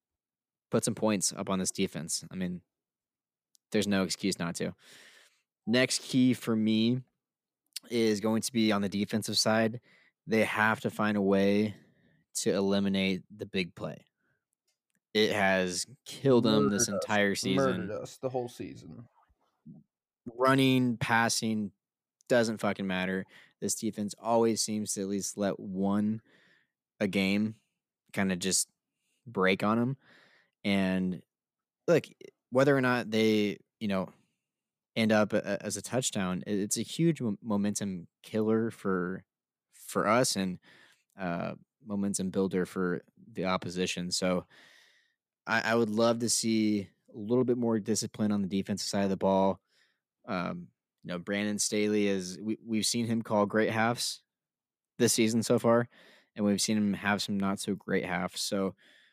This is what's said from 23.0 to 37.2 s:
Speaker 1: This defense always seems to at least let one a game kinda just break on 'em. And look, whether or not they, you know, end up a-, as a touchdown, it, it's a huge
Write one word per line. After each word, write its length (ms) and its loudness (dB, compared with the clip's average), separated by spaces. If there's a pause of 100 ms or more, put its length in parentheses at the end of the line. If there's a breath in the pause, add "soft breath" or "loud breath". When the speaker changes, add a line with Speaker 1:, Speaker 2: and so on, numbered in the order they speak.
Speaker 1:
This 160 -4
defense 440 -6
always 400 2
seems 340 -4
to 80 -4
at 60 -4
least 280 -4
let 240 -2
one 600 -2 (760 soft breath)
a 80 0
game 480 0 (580)
kinda 220 -2
just 340 -2 (580)
break 360 2
on 160 2
'em. 180 0 (680 soft breath)
And 580 0 (640)
look, 200 4 (440)
whether 260 4
or 40 2
not 300 0
they, 480 2 (200)
you 100 -6
know, 240 -2 (840)
end 160 2
up 200 4
a-, 320 -2
as 120 -6
a 60 -8
touchdown, 640 -2
it, 120 -2
it's 180 -2
a 60 -2
huge 380 0